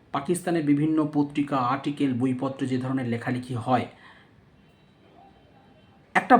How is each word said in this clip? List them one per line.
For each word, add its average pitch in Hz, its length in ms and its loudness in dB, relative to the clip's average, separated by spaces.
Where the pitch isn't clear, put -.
পাকিস্তানের 170 520 -2
বিভিন্ন 147 500 2
পত্রিকা, 143 440 0
আর্টিকেল, 131 560 -2
বইপত্রে 131 540 -2
যে 127 100 -2
ধরনের 131 300 -2
লেখালেখি 123 480 -4
হয়, 208 320 0
একটা 208 260 6